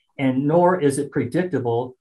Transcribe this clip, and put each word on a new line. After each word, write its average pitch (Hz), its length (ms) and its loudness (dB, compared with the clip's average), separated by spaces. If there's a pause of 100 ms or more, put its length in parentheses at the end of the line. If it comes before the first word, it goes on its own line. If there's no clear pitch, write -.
(180)
and 135 300 0
nor 175 320 4
is 143 200 2
it - 120 -6
predictable 123 880 -2